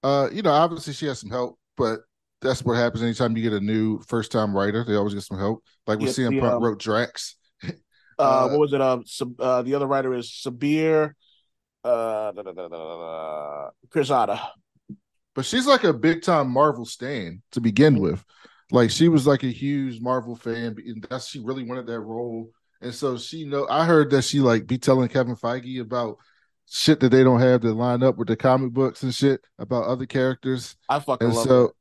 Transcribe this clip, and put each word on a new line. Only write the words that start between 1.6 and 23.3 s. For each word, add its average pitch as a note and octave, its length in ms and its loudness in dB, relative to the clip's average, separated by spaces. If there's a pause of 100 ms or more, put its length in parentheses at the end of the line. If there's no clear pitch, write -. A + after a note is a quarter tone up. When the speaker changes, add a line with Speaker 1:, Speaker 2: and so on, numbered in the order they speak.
Speaker 1:
but A2+ 220 0 (420)
that's C3 220 -2
what A#2+ 120 0
happens A#2+ 280 0
anytime A#2 340 0
you A2+ 60 -4
get A2+ 100 0
a G2+ 100 0
new G#2+ 440 0
first-time G#2+ 480 -2
writer. G#2 280 0
They A2 120 -2
always G#2 180 0
get G2+ 100 -8
some F#2+ 160 -12
help. G#2 240 -4 (240)
Like G#2+ 120 0
when C3 80 -2
Speaker 2:
Yeah, B2+ 60 -4
Speaker 1:
C B2+ 120 -2
M A#2+ 100 0
Speaker 2:
the, C3+ 60 0
Speaker 1:
Punk A#2+ 140 2
Speaker 2:
um, A#2 80 -2
Speaker 1:
wrote G#2+ 160 -2
Drax. - 560 -4 (140)
<laughs> - 140 -20
Speaker 2:
uh, E3+ 60 -10 (500)
Speaker 1:
Uh, C3 300 4
Speaker 2:
what C#3+ 100 2
was C#3+ 140 2
it? C3+ 80 0
Uh, B2+ 240 2
Sab-, B2 340 -10
uh, B2+ 220 0
the C3 140 -2
other C#3 120 -2
writer C3 260 0
is A#2+ 160 -6
Sabir, D3+ 840 -2 (720)
uh, A2+ 480 -2
da, F#2+ 100 -12
da, F#2+ 100 -12
da, F2 160 -12
da, - 0 -
da, E2+ 100 -12 (200)
da, D2+ 720 -10 (200)
Pirzada. B2+ 500 0 (960)
Speaker 1:
But C3+ 120 -6
she's, B3 200 -2
like, C4+ 200 4
a E3 80 4
big-time D#3 560 0
Marvel B2+ 360 2
stan A2 560 -10 (100)
to A#2+ 100 -6
begin A#2 320 6
Speaker 3:
Mm-hmm. G2+ 100 2
Speaker 1:
with. F2+ 220 -2 (440)
Like, A#2 220 4
she D#3+ 160 4
was, D#3 180 4
like, C#3 180 4
a C3+ 40 -2
huge C3+ 540 -6
Marvel A#2+ 340 -4
fan, A#2 400 -8 (100)
and A2 240 -14
that's, B2+ 180 -10
she D3 120 -14
really C3 240 -8
wanted B2 240 -10
that A#2 140 -8
role. A2+ 500 -10 (300)
And A#2+ 120 -12
so B2+ 240 -4
she D#3 280 -12